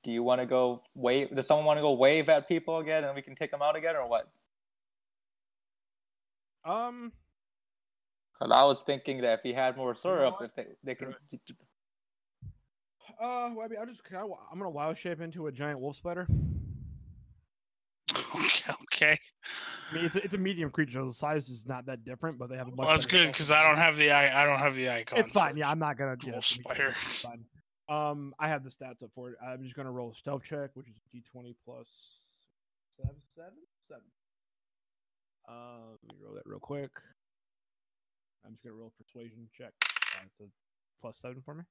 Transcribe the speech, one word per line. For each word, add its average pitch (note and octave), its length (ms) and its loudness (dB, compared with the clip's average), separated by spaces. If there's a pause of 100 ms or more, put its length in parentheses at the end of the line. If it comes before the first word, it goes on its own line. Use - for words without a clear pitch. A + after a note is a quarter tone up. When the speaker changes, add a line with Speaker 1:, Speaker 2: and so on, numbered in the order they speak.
Speaker 1:
Do A#2+ 60 -4
you A#2 100 0
wanna B2+ 240 2
go B2 380 2 (100)
wave? C3 400 2
Does C3+ 140 -2
someone D3+ 180 4
wanna D3+ 140 4
go D3 120 4
wave C#3 360 6
at D3+ 180 6
people E3 320 0
again, D#3 240 0
and C#3 140 -4
we C3+ 60 -8
can C3+ 120 -18
take D3+ 180 -6
'em C#3+ 80 -6
out D3+ 140 4
again, D#3+ 220 -2
or B2+ 100 -2
what? A#2 240 0 (2250)
Speaker 2:
Um, A#3 480 -4 (1300)
Speaker 1:
'Cause C#3 140 2
I B2+ 100 10
was C#3 200 6
thinking C3+ 400 -4
that A2+ 180 2
if - 20 -20
he B2 100 -4
had C3 240 0
more C3 120 -4
Speaker 2:
You A#2 60 -4
know - 60 -12
Speaker 1:
syrup, D3+ 400 2
Speaker 2:
what? A#2 100 -10
Speaker 1:
if - 40 -20
they, - 120 -10 (180)
they C3 100 -8
can B2+ 160 -12 (200)
Speaker 2:
Do B2+ 120 -16
it. - 140 -20 (1600)
Uh, A#3+ 360 -4
well, A3 80 -8
I A3+ 60 -8
mean, A3 120 -8
I'll A#3 60 -8
just, B3 180 -20
can F#3 120 -14
I, F#3 60 -8
I'm F3+ 360 -12
gonna F#3+ 120 -6
wild D3+ 260 -4
shape E3 240 -8
into E3 280 -8
a C#3 40 -6
giant C#3+ 280 -6
wolf C#3 160 -8
spider. F3 360 -6
Speaker 3:
<laughs> - 40 4 (2000)
Okay, - 360 0 (100)
okay. D3+ 380 2 (680)
Speaker 2:
I D#3+ 40 -8
mean, E3 100 -2
it's E3+ 120 -2
a, G3 80 0
it's F#3+ 100 -6
a G3+ 40 -2
medium F3 320 -2
creature, C#3+ 220 -2
so C3 140 -4
the B2+ 60 -8
size D3+ 360 -4
is A#2 180 -14
not B2 200 -10
that B2 180 -12
different, B2+ 340 -8
but B2+ 100 -10
they B2+ 80 -10
have B2+ 120 -10
a - 20 -12
much B2+ 80 -10
Speaker 3:
Well, C3+ 100 2
that's D#3 180 6
Speaker 2:
better F3+ 100 4
Speaker 3:
good, F3 120 10
Speaker 2:
stealth C3+ 80 -2
Speaker 3:
'cause D3 120 0
Speaker 2:
than D3+ 100 8
Speaker 3:
I D#3 40 10
Speaker 2:
me. D#3 60 10
Speaker 3:
don't D3+ 100 8
have D#3+ 180 6
the D3 160 6
i-, C#3 300 6
I D3 40 8
don't C#3 120 4
have C#3 180 2
the B2+ 140 0
icon A#2 280 -2
Speaker 2:
It's A3+ 140 2
fine. D#3+ 220 4
Speaker 3:
for D3+ 40 -4
Speaker 2:
Yeah, C#3+ 120 0
I'm D#3 80 0
not D3 180 -2
gonna, C3+ 260 -4
yeah, C3 100 -8
Speaker 3:
wolf A#2 120 -6
Speaker 2:
it's, - 160 2
Speaker 3:
spider. B2+ 340 -2 (120)
Speaker 2:
it's - 140 -4
fine. A#2 240 -14 (440)
Um, D3 500 -4
I D3+ 100 -2
have C#3+ 160 -2
the C3 60 -16
stats B2+ 320 -16
up A2 120 -18
for B2 160 -14
it. A#2 140 -18
I'm B2+ 180 -12
just B2+ 140 -16
gonna C3 160 -10
roll A#2+ 180 -8
a A2+ 40 -20
stealth C#3 300 -8
check, C#3+ 300 -8
which B2+ 140 -18
is G#2+ 80 -20 (160)
D A#2+ 180 -20
twenty B2 240 -20 (100)
plus - 800 -20 (560)
seven, C3 200 -6
seven? F#3 380 -20 (300)
Seven. C3+ 160 -20 (1400)
Uh, A#2 440 -20 (100)
let A2 100 -20
me G2 120 -20
roll G#2 100 -20
that G2 120 -18
real G2+ 140 -18
quick. C#3+ 300 -12 (1500)
I'm A2 80 -20
just G#2+ 120 -20
gonna A2+ 100 -20
roll A2+ 240 -20
a A2+ 40 -20
persuasion A#2 540 -20
check. A#2 160 -20 (420)
That's F#2+ 260 -18
a G#2 40 -20 (560)
plus A2+ 200 -14
seven B2+ 240 -14
for D3 100 -18
me. E3+ 160 -18